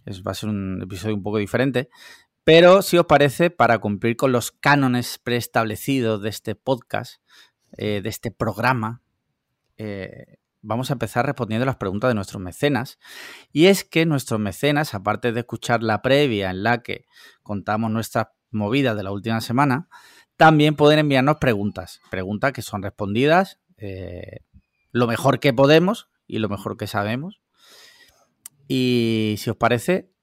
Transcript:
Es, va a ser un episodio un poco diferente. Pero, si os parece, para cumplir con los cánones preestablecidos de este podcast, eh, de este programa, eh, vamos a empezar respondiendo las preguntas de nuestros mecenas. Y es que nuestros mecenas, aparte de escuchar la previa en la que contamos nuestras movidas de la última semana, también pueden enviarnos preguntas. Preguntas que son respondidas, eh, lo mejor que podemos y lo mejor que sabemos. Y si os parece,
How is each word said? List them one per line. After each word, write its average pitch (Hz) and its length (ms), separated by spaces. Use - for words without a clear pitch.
Es, 95 160
va 101 80
a 98 40
ser 107 140
un 95 340
episodio 98 340
un 98 60
poco 104 140
diferente. 123 540
Pero, 175 380
si 185 160
os 170 100
parece, 143 440
para 117 300
cumplir 110 360
con 135 160
los 120 180
cánones 131 720
preestablecidos 117 1000
de 107 80
este 104 240
podcast, 113 680
eh, 104 260
de 104 60
este 113 220
programa, 113 720
eh, 101 640
vamos 117 280
a 143 40
empezar 120 320
respondiendo 120 400
las 135 100
preguntas 101 320
de 123 60
nuestros 101 260
mecenas. 120 580
Y 151 140
es 190 180
que 165 220
nuestros 131 340
mecenas, 143 540
aparte 104 380
de 117 80
escuchar 117 420
la 110 200
previa 123 480
en 92 120
la 117 200
que - 220
contamos 107 480
nuestras 110 380
movidas 113 460
de 101 60
la 95 80
última 110 320
semana, 135 460
también 156 360
pueden 147 240
enviarnos 147 380
preguntas. 101 640
Preguntas 98 420
que 113 100
son 101 200
respondidas, 120 800
eh, 92 640
lo 120 160
mejor 120 320
que 143 140
podemos 156 560
y 110 120
lo 110 100
mejor 101 280
que 107 120
sabemos. 117 520
Y 117 720
si - 120
os 110 60
parece, 120 540